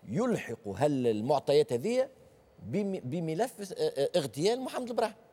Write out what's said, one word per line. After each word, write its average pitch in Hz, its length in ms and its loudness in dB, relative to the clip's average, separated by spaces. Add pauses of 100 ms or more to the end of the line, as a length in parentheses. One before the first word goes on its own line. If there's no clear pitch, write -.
يلحق 151 600 -2
هال-، 127 400 2
المعطيات 135 640 4
هذه 233 360 0 (500)
بم-، 190 440 -2
بملف، 175 720 -4
آه، - 80 -10
آه، 156 340 0
اغتيال 175 460 0
محمد 247 280 -6
البراهيم. 226 260 0 (160)